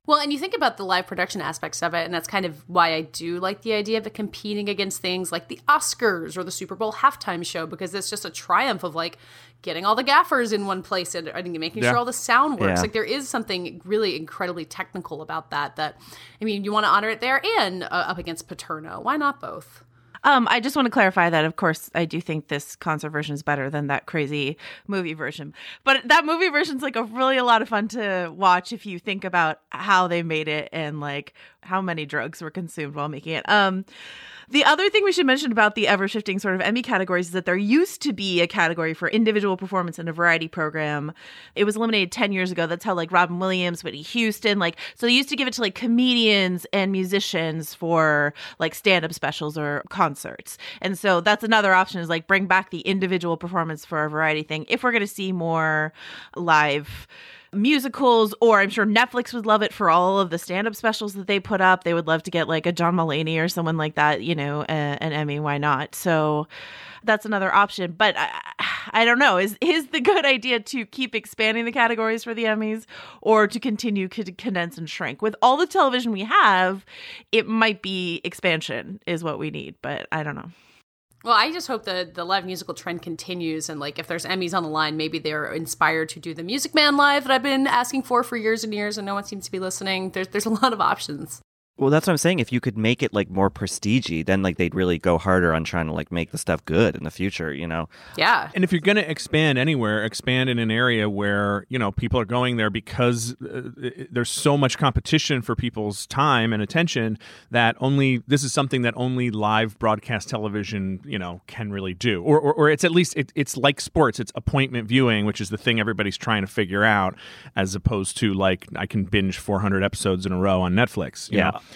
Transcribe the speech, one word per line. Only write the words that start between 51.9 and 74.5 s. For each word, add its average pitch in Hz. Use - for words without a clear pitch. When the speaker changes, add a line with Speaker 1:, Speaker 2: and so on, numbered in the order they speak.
Speaker 4:
is, 165
like, 165
bring 190
back 185
the 175
individual 185
performance 165
for 156
a 151
variety 156
thing 156
if 233
we're 247
gonna 208
see 190
more 160
live 151
musicals, 240
or 226
I'm 196
sure 214
Netflix 240
would 226
love 214
it 208
for 190
all 180
of 185
the 165
stand-up 202
specials 220
that 190
they 202
put 190
up. 185
They 170
would 165
love 160
to 185
get, 165
like, 160
a 175
John 170
Mulaney 160
or 160
someone 165
like 156
that, 151
you 165
know, 147
a-, -
an 147
Emmy. 147
Why 143
not? 147
So 151
that's 214
another 196
option. 196
But 202
I, 143
I 226
don't 240
know. 254
Is, 196
is 311
the 311
good 339
idea 247
to 226
keep 254
expanding 220
the 233
categories 226
for 233
the 226
Emmys 220
or 214
to 226
continue 208
to 185
condense 175